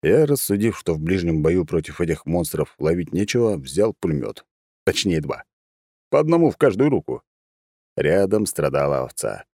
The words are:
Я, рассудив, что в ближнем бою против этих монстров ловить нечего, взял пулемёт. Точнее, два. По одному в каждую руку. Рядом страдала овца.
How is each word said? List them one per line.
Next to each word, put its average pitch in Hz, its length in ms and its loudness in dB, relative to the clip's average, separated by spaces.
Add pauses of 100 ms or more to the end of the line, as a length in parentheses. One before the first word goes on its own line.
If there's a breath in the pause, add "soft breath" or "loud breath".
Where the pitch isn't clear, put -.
Я, 120 240 4
рассудив, 110 520 0
что 85 160 -2
в 78 60 -4
ближнем 82 420 0
бою 85 220 2
против 78 360 -4
этих 82 260 -4
монстров 80 520 -2
ловить 80 340 -2
нечего, 104 440 0
взял 76 380 -2
пулемёт. 71 500 -4 (400)
Точнее, 82 360 0
два. 71 240 -8 (680)
По 147 100 4
одному 165 300 4
в - 60 -8
каждую 127 340 2
руку. 85 320 -4 (760)
Рядом 98 500 2
страдала 71 540 0
овца. 52 440 -8 (100)